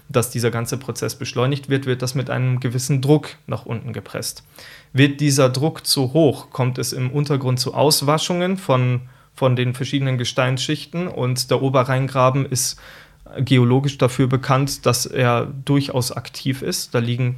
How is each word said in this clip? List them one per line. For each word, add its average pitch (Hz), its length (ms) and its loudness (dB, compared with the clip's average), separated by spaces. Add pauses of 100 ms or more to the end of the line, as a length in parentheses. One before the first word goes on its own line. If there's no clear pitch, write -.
Dass 117 220 2
dieser 117 200 0
ganze 117 280 -4
Prozess - 360 -6
beschleunigt 127 540 -2
wird, 135 160 0
wird 127 160 -2
das 127 140 -6
mit 127 160 -4
einem 127 300 0
gewissen 127 420 -2
Druck 147 260 2 (180)
nach 117 200 -8
unten 113 260 -8
gepresst. - 520 -10 (500)
Wird 139 260 4
dieser 139 300 4
Druck 143 360 -2
zu 131 280 0
hoch, 156 340 4
kommt 127 300 -2
es 123 160 -4
im 127 160 -4
Untergrund 131 500 0
zu - 140 -4
Auswaschungen 160 840 0
von, 127 460 0 (320)
von 127 220 2
den 123 180 0
verschiedenen 131 420 -2
Gesteinsschichten 131 880 -2
und 127 440 -2
der 123 100 4
Oberrheingraben 131 880 2
ist - 340 -4 (580)
geologisch 131 580 4
dafür 131 300 2
bekannt, 135 580 0
dass 123 220 2
er 120 400 0 (180)
durchaus 139 480 0
aktiv - 480 -6
ist. - 340 -6
Da 127 40 2
liegen 123 400 -2